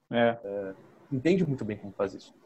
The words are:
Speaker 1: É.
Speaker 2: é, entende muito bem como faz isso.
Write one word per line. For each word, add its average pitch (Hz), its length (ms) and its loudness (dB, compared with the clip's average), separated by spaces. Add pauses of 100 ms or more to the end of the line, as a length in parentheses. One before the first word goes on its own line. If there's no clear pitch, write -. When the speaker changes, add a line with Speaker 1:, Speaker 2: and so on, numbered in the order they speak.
(100)
Speaker 1:
É. 117 320 4
Speaker 2:
é, 101 320 -8 (360)
entende 165 340 2
muito 135 200 -4
bem 104 120 -4
como 101 160 -14
faz 98 220 -4
isso. - 180 -20 (120)